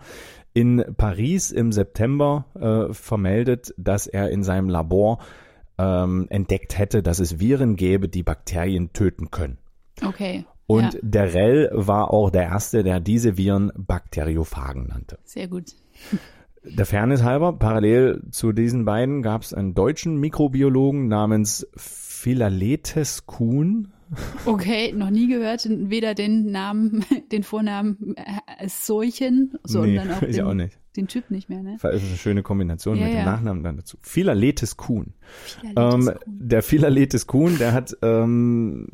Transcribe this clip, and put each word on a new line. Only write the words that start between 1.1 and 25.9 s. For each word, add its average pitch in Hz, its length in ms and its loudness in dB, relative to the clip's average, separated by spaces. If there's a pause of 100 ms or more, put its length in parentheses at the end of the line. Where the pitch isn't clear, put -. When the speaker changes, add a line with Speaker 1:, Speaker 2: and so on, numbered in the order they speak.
Speaker 1:
im 117 200 0
September, 135 840 0
äh, 110 400 0
vermeldet, 113 840 -2
dass 95 300 -2
er 98 240 -2
in 98 120 -2
seinem 95 280 0
Labor, 92 480 2 (600)
ähm, 92 520 0
entdeckt - 480 -2
hätte, 104 240 0
dass 85 180 0
es 82 180 -2
Viren 120 380 2
gäbe, 92 320 2
die 90 140 -6
Bakterien 87 720 -2
töten 87 360 0
können. 67 280 -6 (440)
Speaker 2:
Okay. 190 440 -6 (200)
Speaker 1:
Und - 280 4
Speaker 2:
Ja. - 80 -10
Speaker 1:
Derel 104 720 4
war 104 360 2
auch 107 200 4
der 90 140 2
Erste, 104 380 -2
der 92 180 0
diese 107 360 2
Viren 98 400 2
Bakteriophagen 78 1080 -4
nannte. 60 380 -12
Speaker 2:
Sehr - 240 -12
gut. 180 240 -12 (380)
<laughs> - 240 -6 (320)
Speaker 1:
Der - 180 -2
Fairness 120 360 2
halber, 143 320 2
parallel 110 760 4
zu 113 220 -2
diesen 117 320 0
beiden 127 380 0
gab's 110 320 -4
einen 98 200 -4
deutschen 151 440 0
Mikrobiologen 139 880 2
namens 107 580 2 (100)
Philalethes 120 1500 -2
Kuhn. 160 640 0 (520)
Speaker 2:
Okay, 214 480 0
noch 196 180 -2
nie 220 180 4
gehört, 233 400 -2
weder 214 460 -2